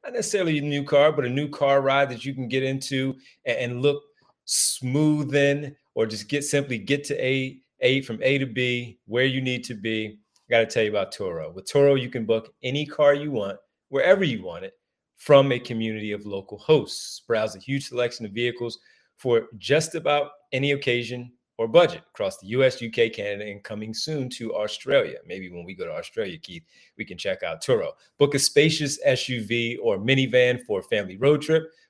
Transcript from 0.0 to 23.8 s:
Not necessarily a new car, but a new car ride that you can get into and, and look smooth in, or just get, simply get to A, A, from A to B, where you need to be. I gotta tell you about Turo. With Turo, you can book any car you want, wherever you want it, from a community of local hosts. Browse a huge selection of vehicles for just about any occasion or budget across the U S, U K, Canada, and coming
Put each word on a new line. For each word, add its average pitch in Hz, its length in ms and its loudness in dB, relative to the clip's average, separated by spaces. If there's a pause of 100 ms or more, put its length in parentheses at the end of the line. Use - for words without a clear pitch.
Not 247 100 -12
necessarily 190 460 0
a - 20 -2
new 143 220 -2
car, 147 280 6
but 143 140 0
a 123 40 -2
new 143 200 -2
car 139 320 2
ride 135 280 4
that 117 160 -10
you 139 80 -6
can 131 140 -8
get 131 160 0
into 135 520 -2 (300)
and, 120 120 0
and 123 240 -4
look 143 200 2 (440)
smooth 143 880 0
in, 143 400 2 (200)
or 113 100 2
just 107 220 -8
get, 143 160 -2
simply 139 340 -2
get 139 280 -2
to 135 200 -4
A, 131 340 -2 (220)
A, 135 200 2
from 113 200 -8
A 139 160 2
to 135 80 0
B, 123 640 -4
where 120 180 2
you 131 160 -2
need 127 220 -4
to 127 100 -12
be. 107 460 -6 (300)
I - 20 0
gotta 117 160 6
tell 110 160 0
you 107 60 0
about 101 240 -2
Turo. 82 400 -8
With 92 120 -16
Turo, 139 340 4
you 123 100 -6
can 113 160 -4
book 110 360 -2
any 139 240 -2
car 147 300 4
you 147 160 -6
want, 101 260 -4 (320)
wherever 175 340 4
you 120 200 -2
want 90 220 -12
it, 95 80 -16 (420)
from 139 380 6
a 123 60 0
community 110 520 -4
of 104 140 -6
local 101 320 -10
hosts. - 640 0
Browse 110 340 -2
a 95 40 -16
huge 135 280 -6
selection 120 380 -4
of 98 80 -12
vehicles 120 460 -4 (360)
for 117 320 0 (100)
just 147 380 0
about 147 360 0 (200)
any 139 220 0
occasion 123 580 -4 (260)
or 113 100 0
budget 156 340 4 (120)
across 98 260 -4
the 92 80 -18
U 123 160 2
S, 127 180 2
U 117 80 -8
K, 113 200 2
Canada, 104 400 -8
and 101 140 -14
coming 107 300 -10